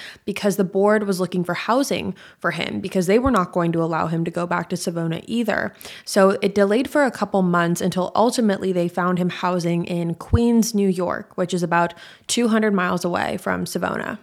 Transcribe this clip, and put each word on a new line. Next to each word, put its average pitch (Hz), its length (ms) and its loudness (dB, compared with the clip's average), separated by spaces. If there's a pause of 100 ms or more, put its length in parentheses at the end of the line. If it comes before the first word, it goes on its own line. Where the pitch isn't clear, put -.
(260)
because 202 320 -2
the 196 80 2
board 208 380 2
was 190 180 -2
looking 180 240 -2
for 175 80 -4
housing 214 600 -2 (260)
for 170 120 -2
him, 165 300 -6
because 185 260 -2
they 208 120 6
were 262 120 2
not 180 220 0
going 170 180 2
to 165 100 0
allow 165 260 0
him 165 180 -2
to 170 60 -6
go 175 140 -4
back 175 240 -4
to 190 60 -4
Savona 165 520 -4
either. 226 460 -2 (300)
So 196 280 4 (100)
it 196 120 0
delayed 208 360 2
for 294 160 2
a 240 60 0
couple 196 300 -2
months 175 380 2
until 180 360 -2
ultimately 202 580 2
they 175 160 0
found 180 280 0
him 180 120 0
housing 170 560 -2
in 170 300 -4
Queens, 233 600 2
New 202 140 2
York, 180 480 -4
which 185 160 -2
is 175 100 0
about 170 300 2 (340)
two 240 220 2
hundred 214 240 2
miles 180 320 0
away 180 320 -2
from 180 280 -4
Savona. - 580 -6